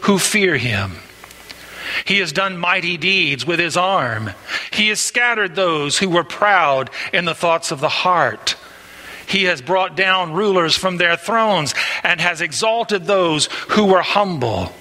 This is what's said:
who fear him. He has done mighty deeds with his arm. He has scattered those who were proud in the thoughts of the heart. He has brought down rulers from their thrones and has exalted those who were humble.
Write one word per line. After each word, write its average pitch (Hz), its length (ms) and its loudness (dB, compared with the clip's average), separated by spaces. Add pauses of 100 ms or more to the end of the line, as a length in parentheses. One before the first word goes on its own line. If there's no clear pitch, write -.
who 202 140 4
fear 180 400 2
him. 101 400 -4 (1080)
He 196 140 2
has 165 140 -2
done 190 240 -2
mighty 175 400 -2
deeds 156 480 0
with 165 140 0
his 170 180 0
arm. 131 540 0 (400)
He 214 180 2
has 214 100 -2
scattered 220 560 0
those 160 440 0
who 196 100 2
were 170 140 2
proud 156 680 2 (240)
in 175 120 0
the 165 100 -4
thoughts 165 360 0
of 147 80 -6
the 147 80 0
heart. 147 680 0 (720)
He 196 160 2
has 170 180 0
brought 180 340 0
down 185 380 0
rulers 180 420 2
from 185 220 -2
their 170 180 2
thrones 208 600 0 (280)
and 175 160 0
has 170 220 0
exalted 214 640 0
those 170 400 2 (240)
who 214 160 4
were 185 160 6
humble. 127 800 0